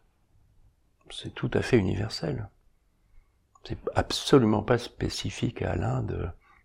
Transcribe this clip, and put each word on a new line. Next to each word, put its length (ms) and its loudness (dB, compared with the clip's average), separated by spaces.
C'est 240 -12
tout 200 -4
à 80 2
fait 160 4
universel. 720 -2
C'est 140 -10
absolument 680 4
pas 160 4
spécifique 840 -6
à 140 -2
l'Inde 560 -4